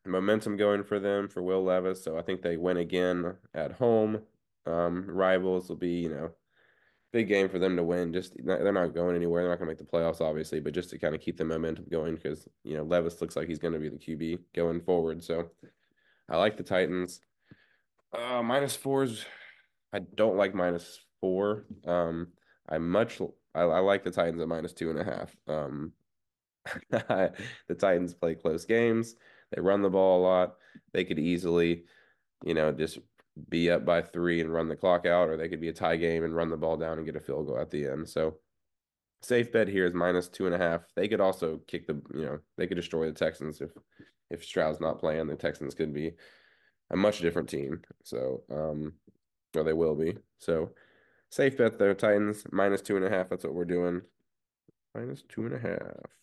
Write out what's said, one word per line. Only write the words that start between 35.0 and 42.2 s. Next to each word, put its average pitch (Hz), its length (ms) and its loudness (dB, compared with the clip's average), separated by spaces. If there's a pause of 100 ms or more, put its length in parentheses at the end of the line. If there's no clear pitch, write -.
out, 87 220 4
or 80 80 -2
they 80 120 -4
could 85 120 -6
be 82 80 -4
a 82 40 -4
tie 85 240 0
game 82 260 0
and 82 140 -2
run 82 140 0
the 80 60 -2
ball 80 200 -2
down 80 220 -4
and 78 80 -6
get 76 100 -8
a 76 40 -6
field 73 260 -4
goal 65 120 -4
at 73 120 -4
the 73 160 -4
end. 73 220 -6
So 80 300 -2 (840)
safe 120 280 2
bet 110 180 4
here 95 180 4
is 87 80 0
minus 87 340 2
two - 180 -4
and 87 80 2
a 87 40 0
half. 85 240 2 (120)
They 92 140 -2
could 104 120 2
also 87 460 2
kick 85 200 -8
the, 78 80 -2 (200)
you 76 120 -4